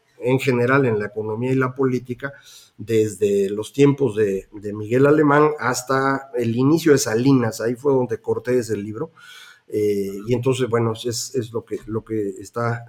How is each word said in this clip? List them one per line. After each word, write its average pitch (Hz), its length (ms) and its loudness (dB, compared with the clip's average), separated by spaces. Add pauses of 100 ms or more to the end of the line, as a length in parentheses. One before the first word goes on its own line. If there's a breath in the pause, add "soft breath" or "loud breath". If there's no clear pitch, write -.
(180)
en 127 200 0
general 127 480 2
en 110 120 0
la 104 80 -4
economía 110 460 -4
y 131 40 2
la 131 180 0
política, 127 580 -4 (460 loud breath)
desde 101 720 0
los 104 220 -6
tiempos 139 440 2
de, 98 360 -2
de 104 200 -10
Miguel 107 340 0
Alemán 151 520 4
hasta 135 800 -2
el 117 200 -2
inicio 151 360 4
de 131 60 6
Salinas, 117 600 2
ahí 117 140 -2
fue 139 180 0
donde 120 260 0
corté 120 420 -2
ese 110 180 -4
libro. 107 320 -8 (600 loud breath)
Eh, 101 560 -2
y 120 60 0
entonces, 123 340 0
bueno, 117 280 0
es, 117 400 -8
es 110 180 -4
lo 113 100 -6
que, 101 220 -10
lo 110 180 -6
que 107 280 -4 (100)
está, 117 480 -6